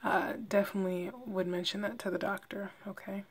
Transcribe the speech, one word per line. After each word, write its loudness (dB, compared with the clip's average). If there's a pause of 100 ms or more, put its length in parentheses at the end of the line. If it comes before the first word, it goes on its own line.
uh, 2 (140)
definitely 4 (160)
would 0
mention 0
that -2
to -2
the 0
doctor, -2 (160)
okay? -8